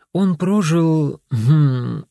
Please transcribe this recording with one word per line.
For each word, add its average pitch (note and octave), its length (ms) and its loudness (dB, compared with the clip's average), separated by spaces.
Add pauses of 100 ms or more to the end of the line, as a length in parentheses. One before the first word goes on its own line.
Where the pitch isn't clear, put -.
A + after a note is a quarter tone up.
(120)
«Он F#3 240 0
прожил, E3 960 0
хм, B2 800 0